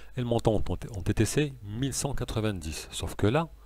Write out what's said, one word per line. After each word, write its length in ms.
et 60
le 60
montant 260
en 80
T-, 340
en 60
T 140
T 100
C, 380
mille 320
cent 180
quatre-vingt-dix. 800
Sauf 240
que 100
là, 240